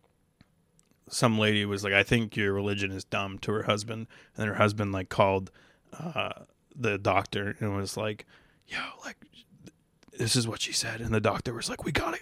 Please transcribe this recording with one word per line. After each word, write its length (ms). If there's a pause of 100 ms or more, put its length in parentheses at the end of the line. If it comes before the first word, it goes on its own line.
(1120)
some 280
lady 260
was 200
like, 100
"I 80
think 340
your 160
religion 400
is 120
dumb," 360
to 120
her 100
husband, 460 (280)
and 120
her 80
husband, 360
like, 160
called, 420 (420)
uh, 520 (300)
the 240
doctor 640
and 160
was 200
like, 300 (400)
"Yo, 120 (260)
like, 120 (1040)
this 180
is 100
what 140
she 120
said," 280
and 140
the 60
doctor 340
was 160
like, 140
We 80
gotta 300